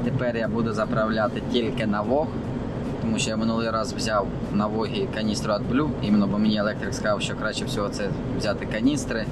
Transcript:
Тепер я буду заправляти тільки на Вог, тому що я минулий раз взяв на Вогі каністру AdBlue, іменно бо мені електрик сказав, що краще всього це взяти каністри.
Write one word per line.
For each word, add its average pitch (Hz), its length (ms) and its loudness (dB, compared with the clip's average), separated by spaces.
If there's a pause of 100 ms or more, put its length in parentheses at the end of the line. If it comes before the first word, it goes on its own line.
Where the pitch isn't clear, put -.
Тепер 120 340 0
я 110 100 0
буду 113 260 0
заправляти 110 680 0 (100)
тільки 113 340 0
на 104 160 0
Вог, 135 260 2 (760)
тому 110 180 0
що - 100 0
я 110 80 -2
минулий 113 320 0
раз 110 240 0
взяв 101 340 2 (260)
на 104 140 2
Вогі 104 480 0
каністру 107 380 0
AdBlue, 131 360 0 (120)
іменно 104 260 4
бо 98 100 0
мені 107 200 4
електрик 104 360 0
сказав, 107 280 0
що - 140 -4
краще 104 300 -2
всього 101 240 -2
це 101 200 -2 (280)
взяти - 280 -2
каністри. 117 680 0